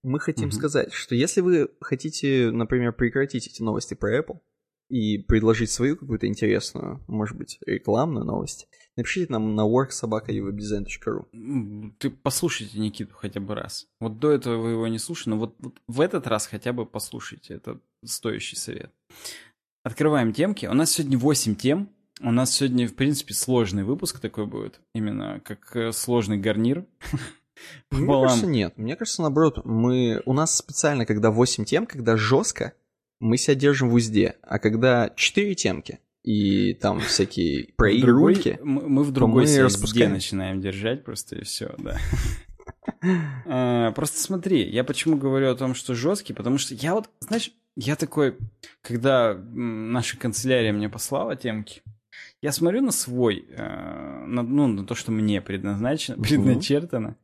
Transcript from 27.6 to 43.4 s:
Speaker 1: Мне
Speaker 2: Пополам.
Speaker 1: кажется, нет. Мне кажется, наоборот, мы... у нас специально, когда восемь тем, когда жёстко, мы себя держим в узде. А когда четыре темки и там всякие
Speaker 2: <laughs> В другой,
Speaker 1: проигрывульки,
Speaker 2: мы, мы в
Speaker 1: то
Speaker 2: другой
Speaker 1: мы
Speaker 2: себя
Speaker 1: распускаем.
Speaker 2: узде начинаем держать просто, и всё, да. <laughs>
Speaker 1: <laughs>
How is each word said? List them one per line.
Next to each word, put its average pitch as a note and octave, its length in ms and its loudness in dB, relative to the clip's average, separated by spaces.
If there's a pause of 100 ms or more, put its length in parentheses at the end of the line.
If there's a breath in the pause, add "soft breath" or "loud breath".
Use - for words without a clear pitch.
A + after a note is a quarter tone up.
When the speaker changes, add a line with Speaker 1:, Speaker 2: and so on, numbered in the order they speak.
Speaker 1:
Мне C3+ 140 0
Speaker 2:
Пополам. C3+ 220 4
Speaker 1:
кажется, B2+ 200 4
нет. A2+ 300 0
Мне A#2 180 -6
кажется, G3+ 280 -4
наоборот, D3+ 420 2
мы... A#2+ 600 2
у C3 80 2
нас D#3 220 2
специально, C#3+ 520 0
когда G#2+ 240 4
восемь A2 340 2
тем, F#3+ 220 0
когда A2+ 300 2
жёстко, B2+ 560 2 (460)
мы A2+ 180 4
себя C#3+ 180 4
держим C3+ 340 4
в A#2 60 6
узде. G#2+ 480 4
А - 160 -4
когда A#2 560 4
четыре G3+ 400 2
темки - 420 -4 (260)
и G2+ 520 2
там G2 240 0
всякие E2+ 640 0
Speaker 2:
<laughs> - 0 -
В - 40 -12
другой, - 100 -20
Speaker 1:
проигрывульки, B2 840 6
Speaker 2:
мы, C#3 260 -2
мы C#3 160 4
в C#3+ 40 2
Speaker 1:
то C3+ 60 -4
Speaker 2:
другой B2+ 300 6
Speaker 1:
мы D3 40 6
Speaker 2:
себя C#3 160 6
Speaker 1:
распускаем. A2 480 4
Speaker 2:
узде - 20 0
начинаем F#2+ 480 -4
держать G#2 420 -4
просто, - 340 -12
и - 60 -10
всё, - 360 -10
да. - 240 -6
<laughs> - 60 -2 (920 loud breath)
Speaker 1:
<laughs> D#3 440 -2